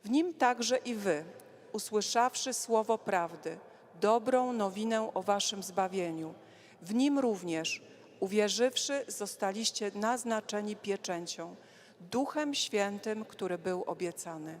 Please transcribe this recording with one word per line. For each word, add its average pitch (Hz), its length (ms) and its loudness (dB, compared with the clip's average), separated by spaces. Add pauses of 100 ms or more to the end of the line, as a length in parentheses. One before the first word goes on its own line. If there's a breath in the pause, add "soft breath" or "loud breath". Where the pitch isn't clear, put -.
W 208 60 -10
Nim 320 240 4
także 247 440 2
i 240 180 -4
wy, 180 280 0 (480)
usłyszawszy 233 800 0
słowo 220 440 2
prawdy, 170 600 -2 (440 loud breath)
dobrą 247 520 4
nowinę 220 600 0
o 190 100 -2
waszym 202 400 0
zbawieniu, 180 720 -2 (480 loud breath)
w 180 120 -8
Nim 277 260 6
również, 175 640 0 (380 loud breath)
uwierzywszy, 208 880 2
zostaliście 208 880 -2
naznaczeni 214 800 -2
pieczęcią, 175 800 -6 (440 loud breath)
Duchem 277 560 -2
Świętym, 214 720 -2
który 180 320 -4
był 180 260 -4
obiecany. 165 760 -6